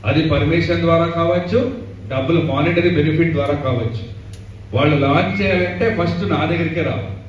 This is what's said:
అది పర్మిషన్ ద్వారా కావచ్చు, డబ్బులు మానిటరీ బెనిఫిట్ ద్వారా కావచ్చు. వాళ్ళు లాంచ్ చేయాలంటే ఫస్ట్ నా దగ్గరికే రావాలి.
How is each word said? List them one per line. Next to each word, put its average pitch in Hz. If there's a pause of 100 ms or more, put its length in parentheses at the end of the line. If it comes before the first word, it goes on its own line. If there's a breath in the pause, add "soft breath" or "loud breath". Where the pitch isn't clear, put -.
(100)
అది 156 (100)
పర్మిషన్ 165
ద్వారా 165 (120)
కావచ్చు, 175 (520)
డబ్బులు 151 (100)
మానిటరీ 170
బెనిఫిట్ 156
ద్వారా 143 (120)
కావచ్చు. 113 (720)
వాళ్ళు 151 (100)
లాంచ్ 190
చేయాలంటే 180 (140)
ఫస్ట్ 170 (100)
నా 151 (120)
దగ్గరికే 165
రావాలి. - (160)